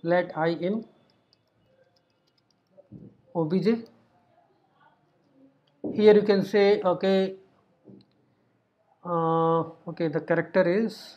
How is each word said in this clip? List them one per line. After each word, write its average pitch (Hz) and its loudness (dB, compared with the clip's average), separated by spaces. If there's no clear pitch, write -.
let 175 -2
I 160 -2
in 175 -4
obj. 180 -2
Here 214 6
you 202 6
can 196 0
say, 202 2
okay, 190 0
uh, 165 0
okay, 165 -4
the 156 -4
character 170 0
is 208 -4